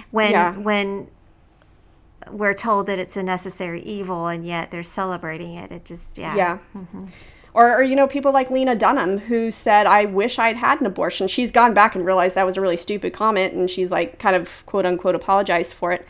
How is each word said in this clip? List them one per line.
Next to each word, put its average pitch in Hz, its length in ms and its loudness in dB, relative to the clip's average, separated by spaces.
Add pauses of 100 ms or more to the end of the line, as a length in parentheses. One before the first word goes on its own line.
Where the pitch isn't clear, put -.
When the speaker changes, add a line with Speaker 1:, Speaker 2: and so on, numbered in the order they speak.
(120)
Speaker 1:
when, 214 200 2
Speaker 2:
Yeah. 180 260 2
Speaker 1:
when 202 500 -4 (1200)
we're 202 220 -2
told 202 340 -2
that 196 120 -4
it's 180 180 -8
a 190 60 -4
necessary 180 580 -6
evil, 185 460 -8
and 170 180 -6
yet 170 260 -8
they're 170 120 -10
celebrating 170 720 -8
it. 185 160 -16
It 170 140 -16
just, - 320 -18
yeah. 165 180 -8
Speaker 2:
Yeah. 180 220 0 (180)
Speaker 1:
Mm-hmm. 190 300 -14 (480)
Speaker 2:
Or, 233 240 6
or, 262 60 6
you 262 120 2
know, 277 120 4
people 277 260 0
like 262 180 2
Lena 262 240 0
Dunham, 226 420 2
who 226 320 -2
said, 208 360 4
"I 202 200 6
wish 202 340 -2
I'd 226 180 2
had 254 240 2
an 254 60 0
abortion." 180 420 -2
She's 247 220 -2
gone 233 220 6
back 208 220 4
and 180 100 -2
realized 185 300 2
that 196 100 2
was 185 120 -2
a 190 40 -2
really 185 140 2
stupid 202 380 -6
comment, 208 400 0
and 180 160 0
she's, 185 220 -2
like, 170 280 -2
kind 196 160 2
of, - 300 -4
quote 196 200 0
unquote, 180 300 0
apologized 190 580 0
for - 200 -4
it. - 160 -6